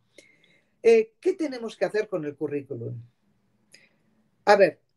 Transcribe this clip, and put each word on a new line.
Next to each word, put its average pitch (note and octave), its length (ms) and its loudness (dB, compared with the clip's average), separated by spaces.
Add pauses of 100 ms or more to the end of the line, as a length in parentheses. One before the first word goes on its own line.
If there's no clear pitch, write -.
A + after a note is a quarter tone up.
(840)
Eh, A3+ 380 4
¿qué F#4 140 -2
tenemos B3+ 420 -8
que G3 80 -4
hacer G#3 240 -2
con E3+ 160 -6
el C#3+ 100 -8
currículum? B2 680 -8 (1500)
A G#3 100 6
ver, F#3 240 2 (160)